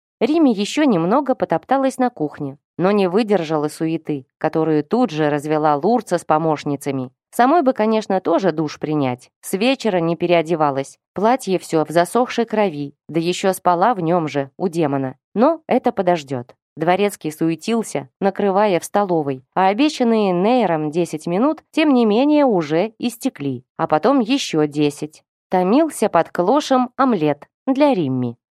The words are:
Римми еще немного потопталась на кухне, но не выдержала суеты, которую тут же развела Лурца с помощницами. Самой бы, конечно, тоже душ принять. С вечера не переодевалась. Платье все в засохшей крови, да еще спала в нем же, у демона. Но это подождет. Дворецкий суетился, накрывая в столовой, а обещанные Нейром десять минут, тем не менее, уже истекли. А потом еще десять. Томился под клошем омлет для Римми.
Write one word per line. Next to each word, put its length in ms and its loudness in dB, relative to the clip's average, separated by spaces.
Римми 300 2
еще 340 -2
немного 500 0
потопталась 640 -2
на 100 0
кухне, 500 -8
но 120 2
не 180 2
выдержала 600 0
суеты, 580 -6
которую 460 0
тут 260 0
же 200 0
развела 460 0
Лурца 420 0
с 60 -10
помощницами. 840 -2
Самой 320 2
бы, 100 2
конечно, 480 0
тоже 320 0
душ 260 -4
принять. 520 -4
С 140 -8
вечера 440 0
не 180 0
переодевалась. 800 0
Платье 440 0
все 260 -2
в 60 -6
засохшей 540 0
крови, 500 -4
да 120 -2
еще 320 0
спала 420 2
в 60 -4
нем 280 0
же, 300 -4
у 100 -2
демона. 480 -2
Но 320 2
это 260 0
подождет. 640 -4
Дворецкий 560 -2
суетился, 760 -4
накрывая 600 0
в 40 -6
столовой, 600 -2
а 140 2
обещанные 640 2
Нейром 580 0
десять 360 -4
минут, 440 -2
тем 220 2
не 140 4
менее, 380 2
уже 540 0
истекли. 640 -6
А 100 -2
потом 340 2
еще 460 0
десять. 560 -4
Томился 580 2
под 220 2
клошем 640 0
омлет 520 0
для 260 2
Римми. 440 -2